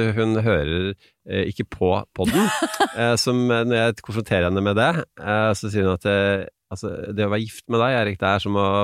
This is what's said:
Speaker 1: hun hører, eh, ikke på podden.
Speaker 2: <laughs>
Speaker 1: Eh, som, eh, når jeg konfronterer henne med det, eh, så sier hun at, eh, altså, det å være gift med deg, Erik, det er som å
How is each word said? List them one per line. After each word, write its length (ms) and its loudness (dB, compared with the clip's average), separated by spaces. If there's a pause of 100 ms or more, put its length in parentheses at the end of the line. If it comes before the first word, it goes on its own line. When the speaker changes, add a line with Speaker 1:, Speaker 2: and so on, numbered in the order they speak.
(140)
Speaker 1:
hun 240 2
hører, 540 0 (340)
eh, 240 -2
ikke 160 -6
på 240 0 (240)
podden. 380 0
Speaker 2:
<laughs> 320 -2 (120)
Speaker 1:
Eh, 200 2
som, 340 0
eh, 180 2
når 80 2
jeg 240 2
konfronterer 460 0
henne 180 2
med 140 2
det, 80 4 (320)
eh, 340 0
så 160 -4
sier 160 0
hun 140 2
at, 100 -6
eh, 380 0 (240)
altså, 240 -8 (180)
det 140 0
å 20 -2
være 140 0
gift 260 -12
med 140 2
deg, 160 2
Erik, 240 -2
det 80 2
er 100 2
som 160 -4
å 120 2 (160)